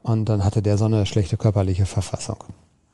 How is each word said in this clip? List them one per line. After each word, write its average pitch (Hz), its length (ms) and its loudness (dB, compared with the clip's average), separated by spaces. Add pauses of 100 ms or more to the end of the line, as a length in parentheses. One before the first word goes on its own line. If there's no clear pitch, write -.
und 110 260 0
dann 101 160 2
hatte 104 160 2
der 104 160 2
so 110 80 2
eine 107 200 2
schlechte - 300 -2
körperliche 95 500 2
Verfassung. - 520 -6 (560)